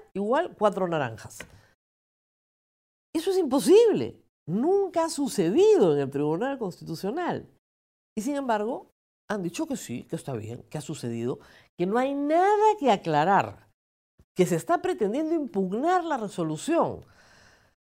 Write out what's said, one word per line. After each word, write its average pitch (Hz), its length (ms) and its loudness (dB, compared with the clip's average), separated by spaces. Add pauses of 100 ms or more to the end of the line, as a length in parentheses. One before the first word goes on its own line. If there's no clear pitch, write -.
(140)
igual 240 440 -2
cuatro 190 300 2
naranjas. 139 520 -4 (1700)
Eso 330 180 -2
es 370 60 0
imposible. 285 840 4 (240)
Nunca 330 560 0
ha 330 60 -2
sucedido 262 840 4
en 143 60 2
el 139 100 -2
Tribunal 165 480 -2
Constitucional. 190 880 -6 (720)
Y 214 40 -4
sin 285 160 -4
embargo, 254 520 -4 (400)
han 202 140 -4
dicho 226 240 -6
que 277 80 -6
sí, - 280 -10
que - 120 -10
está 160 160 -10
bien, 113 380 -10
que - 80 -10
ha 151 40 -10
sucedido, 120 580 -6 (380)
que 175 80 -2
no 196 120 0
hay 269 180 0
nada 392 640 2
que 277 100 2
aclarar, 160 800 2 (680)
que 185 120 2
se 165 100 0
está 339 260 0
pretendiendo 311 540 -2
impugnar 277 720 -2
la 320 100 -4
resolución. 175 880 -2 (880)